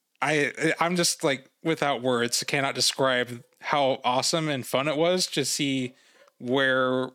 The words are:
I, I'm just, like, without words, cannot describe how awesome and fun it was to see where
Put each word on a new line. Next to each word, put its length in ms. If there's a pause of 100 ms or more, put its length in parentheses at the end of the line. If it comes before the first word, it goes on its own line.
(220)
I, 580
I'm 160
just, 280
like, 260 (140)
without 400
words, 400
cannot 320
describe 680 (160)
how 440
awesome 460
and 160
fun 220
it 100
was 300
to 160
see 500 (460)
where 760